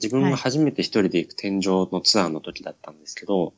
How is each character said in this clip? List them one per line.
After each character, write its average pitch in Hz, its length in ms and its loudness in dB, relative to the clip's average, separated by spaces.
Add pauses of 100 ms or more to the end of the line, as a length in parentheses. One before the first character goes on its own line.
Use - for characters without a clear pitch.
自 110 120 -2
分 139 160 4
が 135 60 2
初 131 220 -2
め 151 120 4
て - 120 -2
一 - 60 -2
人 98 200 2
で 85 100 0
行 80 120 -2
く - 60 -20
天 98 220 -2
井 92 320 2
の 90 120 -2
ツ - 180 4
ア 87 60 2
ー - 20 -2
の 78 120 -4
時 82 220 -14
だ 76 100 -10
っ - 80 -20
た - 100 -18
ん 78 80 -20
で 76 80 -20
す - 80 -16
け - 120 -14
ど、 92 320 0